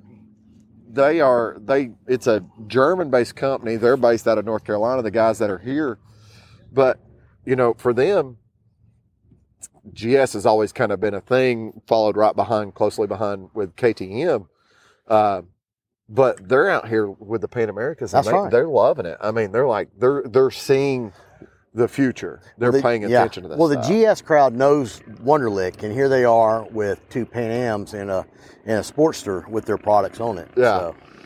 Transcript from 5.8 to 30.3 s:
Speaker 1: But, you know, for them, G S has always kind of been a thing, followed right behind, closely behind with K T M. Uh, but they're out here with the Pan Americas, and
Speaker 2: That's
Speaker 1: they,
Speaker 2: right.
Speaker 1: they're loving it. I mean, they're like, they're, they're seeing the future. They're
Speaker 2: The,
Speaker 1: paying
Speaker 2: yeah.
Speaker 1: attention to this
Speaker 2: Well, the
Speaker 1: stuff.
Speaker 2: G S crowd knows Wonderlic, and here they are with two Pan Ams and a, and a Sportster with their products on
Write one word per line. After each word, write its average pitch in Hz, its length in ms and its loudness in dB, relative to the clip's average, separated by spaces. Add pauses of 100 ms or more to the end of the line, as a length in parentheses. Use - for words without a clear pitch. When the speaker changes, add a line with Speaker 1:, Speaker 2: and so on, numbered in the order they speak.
Speaker 1:
But, 131 280 2 (460)
you 127 100 0
know, 120 180 2
for 123 200 0
them, 135 440 0 (1500)
G 110 240 -2
S 135 180 2
has 101 120 -4
always 107 260 2
kind 110 200 -2
of 95 80 -4
been 104 140 -2
a 95 80 -8
thing, 123 680 -2
followed 107 280 2
right 104 200 2
behind, 104 400 -2
closely 107 320 -2
behind 101 460 -6
with 98 220 -8
K 120 180 0
T 98 280 -8
M. 139 260 -2 (600)
Uh, 107 340 2 (680)
but 110 400 0
they're 139 220 2
out 147 180 -2
here 110 220 0
with 104 320 -8
the 139 60 -8
Pan 113 220 -4
Americas, 113 440 -8
and 131 60 2
Speaker 2:
That's 127 80 0
Speaker 1:
they, 117 60 0
Speaker 2:
right. 190 180 0
Speaker 1:
they're 123 160 2
loving 127 380 2
it. 82 140 -10
I 107 120 -4
mean, 110 200 -2
they're 127 160 0
like, 101 300 -2
they're, 135 260 0
they're 127 280 2
seeing 135 600 -2 (600)
the 113 140 0
future. 110 540 -4 (160)
They're 120 140 0
Speaker 2:
The, 135 100 2
Speaker 1:
paying 120 200 0
Speaker 2:
yeah. 101 60 -6
Speaker 1:
attention 107 360 2
to 87 60 -14
this 78 80 -10
Speaker 2:
Well, 160 100 4
the 143 160 0
Speaker 1:
stuff. 120 40 -4
Speaker 2:
G 220 180 4
S 208 160 2
crowd 143 320 2
knows 135 460 0 (240)
Wonderlic, 110 600 0
and 107 80 -6
here 135 160 0
they 131 160 2
are 113 480 4
with 104 380 -4
two 113 160 -6
Pan 117 260 -6
Ams 113 420 -4
and 101 160 -10
a, 92 160 -4 (400)
and 107 140 0
a 92 40 -4
Sportster 104 680 -2
with 107 160 -6
their 101 120 -2
products 101 420 0
on 113 180 -4